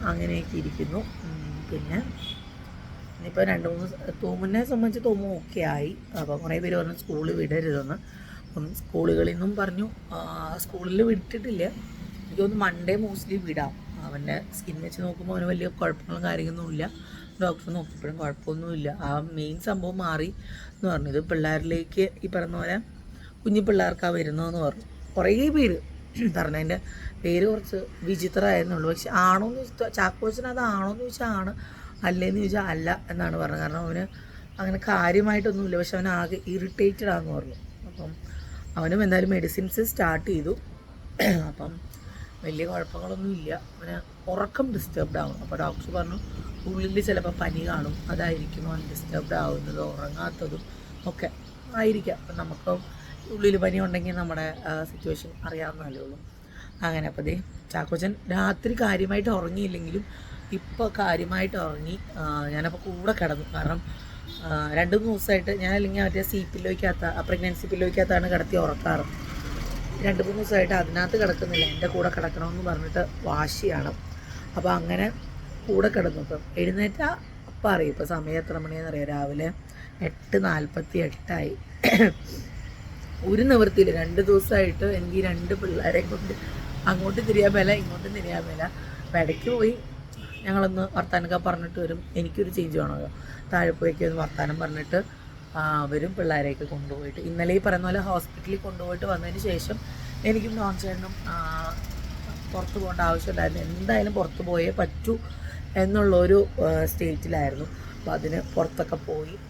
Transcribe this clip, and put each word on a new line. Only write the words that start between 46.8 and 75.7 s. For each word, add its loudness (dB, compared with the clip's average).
ചിലപ്പോൾ 2
പനി 0
കാണും, -2
അതായിരിക്കും -2
അവൻ -4
ഡിസ്റ്റർബ്ഡ് -4
ആവുന്നത്, 0
ഉറങ്ങാത്തതും -6
ഒക്കെ -4
ആയിരിക്കാം. 2
അപ്പം -10
നമുക്ക് -4
ഉള്ളിൽ 6
പനി 4
ഉണ്ടെങ്കിൽ 0
നമ്മുടെ, -2
ആ, -2
സിറ്റുവേഷൻ -6
അറിയാവുന്നതല്ലേ -8
ഉള്ളൂ. -12
അങ്ങനെ 0
അപ്പോൾ -6
ദേ 0
ചാക്കോച്ചൻ 0
രാത്രി 2
കാര്യമായിട്ട് 2
ഉറങ്ങിയില്ലെങ്കിലും -2
ഇപ്പോൾ -2
കാര്യമായിട്ട് 0
ഉറങ്ങി. -4
ആ, -2
ഞാനപ്പോൾ -2
കൂടെ -2
കിടന്നു. 0
കാരണം, 0
ആ, 0
രണ്ട് 6
മൂന്ന് 4
ദിവസമായിട്ട് 2
ഞാൻ 2
അല്ലെങ്കിൽ 2
മറ്റേ 2
സീ 0
പില്ലോയ്ക്കകത്ത്, 0
ആ, 0
പ്രഗ്നൻസി 0
പില്ലോയ്ക്കകത്താണ് 4
കിടത്തി 4
ഉറക്കാറ്. 2
രണ്ട് 4
മൂന്ന് 0
ദിവസമായിട്ട് 4
അതിനകത്ത് 2
കിടക്കുന്നില്ല, 4
എൻ്റെ 0
കൂടെ 2
കിടക്കണമെന്ന് -2
പറഞ്ഞിട്ട് 0
വാശിയാണ്. 0
അപ്പോൾ 2
അങ്ങനെ 2
കൂടെ 6